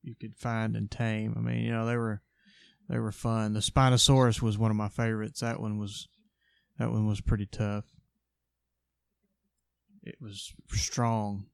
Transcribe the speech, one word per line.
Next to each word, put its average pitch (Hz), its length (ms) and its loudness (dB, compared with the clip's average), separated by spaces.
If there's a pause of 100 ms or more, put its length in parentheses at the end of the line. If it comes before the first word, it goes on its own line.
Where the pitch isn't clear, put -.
you 117 160 -14
could 110 180 -12
find 113 400 -2
and 104 140 -4
tame. 110 460 -2
I 113 40 -4
mean, 117 220 -2
you 117 100 -2
know, 113 140 -2
they 120 100 -2
were, 110 260 -2 (640)
they 120 100 -2
were 110 140 -4
fun. 110 400 -2
The 107 80 0
Spinosaurus 131 800 6
was 110 180 2
one 113 120 4
of 107 60 0
my 104 120 -2
favorites. 110 520 -2
That 117 200 -2
one 107 180 -4
was, 104 300 -8 (680)
that 113 120 -2
one 110 160 0
was 104 140 0
pretty 101 260 0
tough. 104 380 -4 (2250)
It - 180 -14
was 101 320 -14 (200)
strong. 107 800 -2